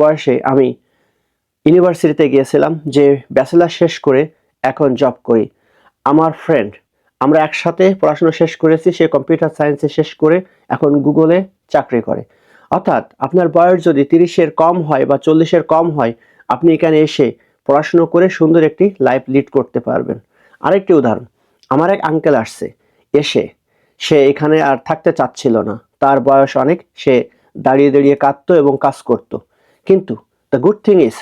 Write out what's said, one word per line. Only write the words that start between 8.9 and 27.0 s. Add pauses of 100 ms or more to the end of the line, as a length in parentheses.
সে (100)
কম্পিউটার
সায়েন্সে (100)
শেষ (120)
করে (380)
এখন (140)
Google-এ (340)
চাকরি
করে। (540)
অর্থাৎ (220)
আপনার
বয়স
যদি
তিরিশের (120)
কম (140)
হয়
বা
চল্লিশের (100)
কম (120)
হয়, (400)
আপনি
এখানে (100)
এসে (400)
পড়াশুনো (100)
করে (120)
সুন্দর
একটি (200)
লাইফ (100)
লিড
করতে
পারবেন। (440)
আরেকটি
উদাহরণ, (480)
আমার
এক (100)
আঙ্কেল
আসছে, (460)
এসে (640)
সে (140)
এখানে (120)
আর (100)
থাকতে
চাচ্ছিল (140)
না, (260)
তার (100)
বয়স (120)
অনেক, (220)